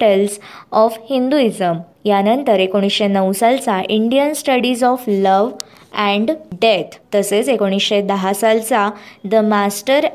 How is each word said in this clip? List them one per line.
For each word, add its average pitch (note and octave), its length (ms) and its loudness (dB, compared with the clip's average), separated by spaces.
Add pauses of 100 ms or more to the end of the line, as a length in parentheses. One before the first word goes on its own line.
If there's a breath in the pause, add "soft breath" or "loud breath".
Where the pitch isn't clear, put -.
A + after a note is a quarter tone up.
टेल्स G3+ 380 2 (340 loud breath)
ऑफ A3+ 260 2 (120)
हिंदुइझम, B3+ 640 0 (300)
यानंतर G#3 560 2
एकोणीसशे G3+ 460 0
नऊ G3 260 0
सालचा A3+ 560 0
इंडियन B3+ 440 0
स्टडीज B3+ 520 -2
ऑफ B3+ 240 0
लव्ह G3 420 2 (480 loud breath)
अँड G#3 320 0 (220)
डेथ F#3 640 -2
तसेच G3+ 320 0
एकोणीसशे G3+ 520 0
दहा G3 320 -2
सालचा A3 580 0 (340 loud breath)
द G3 100 -2
मास्टर G#3+ 800 0